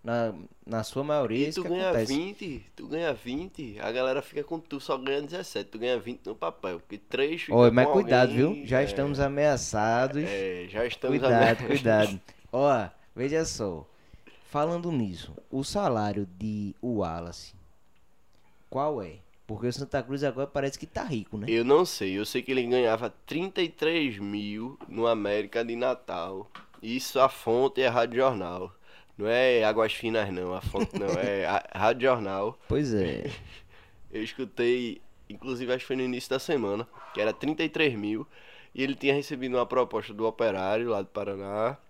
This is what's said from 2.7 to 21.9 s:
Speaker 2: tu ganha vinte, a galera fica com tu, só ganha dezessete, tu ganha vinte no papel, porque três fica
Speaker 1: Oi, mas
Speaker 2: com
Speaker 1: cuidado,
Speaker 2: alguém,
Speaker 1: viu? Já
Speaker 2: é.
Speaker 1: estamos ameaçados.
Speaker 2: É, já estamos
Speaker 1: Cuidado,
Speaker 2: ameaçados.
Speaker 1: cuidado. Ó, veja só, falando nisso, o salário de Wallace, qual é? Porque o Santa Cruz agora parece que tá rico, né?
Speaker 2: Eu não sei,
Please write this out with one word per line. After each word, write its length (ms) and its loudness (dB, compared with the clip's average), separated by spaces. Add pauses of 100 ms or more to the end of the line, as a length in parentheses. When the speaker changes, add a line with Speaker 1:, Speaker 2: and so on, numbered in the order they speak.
Speaker 2:
tu 140 -14
ganha 240 -2
vinte, 680 -8
a 100 -4
galera 320 0
fica 220 -8
com 160 -6
tu, 180 -10
só 200 -2
ganha 240 -2
dezessete, 480 -8
tu 100 -12
ganha 180 0
vinte 280 -10
no 100 -8
papel, 460 -6
porque 160 -14
três 460 -2
fica 120 -2
Speaker 1:
Oi, 160 10
mas 140 6
Speaker 2:
com 80 2
Speaker 1:
cuidado, 380 6
Speaker 2:
alguém, 220 4
Speaker 1:
viu? 140 -8
Já 140 4
Speaker 2:
é. 20 4
Speaker 1:
estamos 380 -2
ameaçados. 1040 2
Speaker 2:
É, 420 -4
já 160 0
estamos 340 0
Speaker 1:
Cuidado, 220 6
Speaker 2:
ameaçados. 260 4
Speaker 1:
cuidado. 540 4 (300)
Ó, 380 2 (260)
veja 300 0
só, 420 -6 (640)
falando 420 -2
nisso, 420 -4 (160)
o 140 -2
salário 640 0 (100)
de 460 -4
Wallace, 720 -4 (1160)
qual 320 -2
é? 180 -10 (280)
Porque 200 -4
o 60 0
Santa 300 -4
Cruz 220 -4
agora 220 -2
parece 300 -2
que 80 -10
tá 180 -8
rico, 340 -4
né? 120 -6
Speaker 2:
Eu 140 4
não 220 8
sei, 340 -2